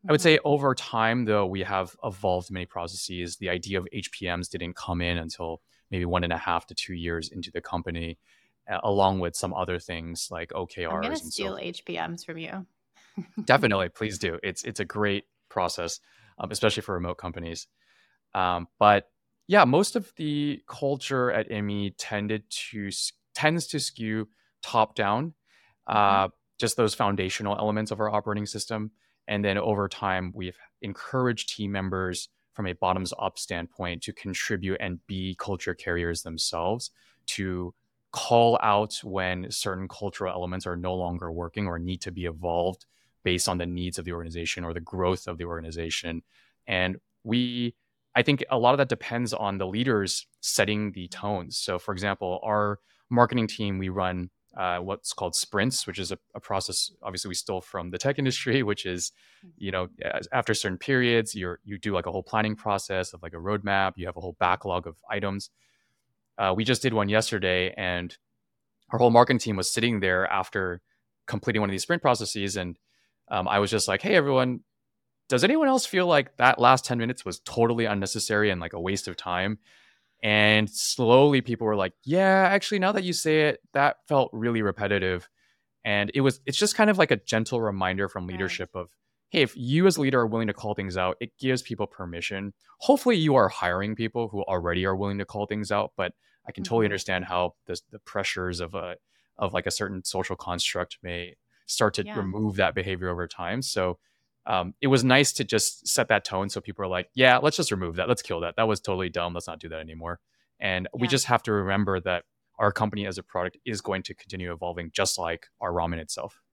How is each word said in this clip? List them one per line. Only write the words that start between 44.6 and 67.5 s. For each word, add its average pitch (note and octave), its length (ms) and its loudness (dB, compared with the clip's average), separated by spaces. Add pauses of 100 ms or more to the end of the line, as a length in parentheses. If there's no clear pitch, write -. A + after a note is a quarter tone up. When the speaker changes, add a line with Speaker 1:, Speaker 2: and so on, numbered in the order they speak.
Speaker 1:
or E2+ 100 -6
the E2+ 60 -6
growth F2+ 480 -2
of E2+ 100 -8
the F2 80 -8
organization. E2 760 -6 (440)
And F#2 300 0 (260)
we, A#2+ 520 -2 (400)
I B2 80 6
think C#3+ 260 2
a C3+ 80 2
lot A#2+ 160 8
of C#3 60 4
that C3+ 100 4
depends A#2+ 440 -2
on G2+ 240 -2
the F#2+ 100 -2
leaders G#2+ 600 0 (140)
setting G#2 500 0
the F2+ 160 -10
tones. G2+ 500 -6
So F#2 220 -4
for - 140 -6
example, F#2+ 500 -4
our G#2 360 0 (300)
marketing A#2+ 380 4
team, G2+ 300 -4
we F#2+ 120 -2
run, F#2 400 -2 (280)
uh, F2+ 220 -2
what's F#2 340 -6
called F2+ 200 -4
sprints, - 540 0
which F#2 100 -8
is F#2 140 -4
a, F#2+ 60 -6 (180)
a G#2 60 -10
process - 500 -4 (100)
obviously F#2+ 280 -8
we F#2 60 -8
stole F#2 260 -4
from F2 280 -8
the F2+ 80 -8
tech C#3 220 -2
industry, C3 440 0
<laughs> G#2 60 0
which G#2 160 -4
is, F2+ 280 -6 (420)
you G2 160 -8
know, F#2 160 -2 (160)
as, - 300 -4
after A#2+ 200 0
certain F#2 240 -2
periods, A#2+ 560 2
you're, F#2 300 -6
you G#2 140 -10
do, G2+ 160 -2
like, F2 120 0
a E2+ 60 -4
whole F#2 120 -4
planning G#2+ 340 0
process G2 560 -4
of, F2+ 100 -18
like, E2+ 100 -12
a E2+ 40 -12
roadmap, G2 580 0
you F2+ 120 -8
have F2 100 -8
a - 20 -12
whole F2 200 -10
backlog F2+ 480 0
of E2 100 -14 (120)
items. G2+ 420 -4 (840)
Uh, F#2+ 160 2
we G#2+ 120 0
just B2 160 2
did B2+ 120 2
one G#2 140 2
yesterday, F#2 720 2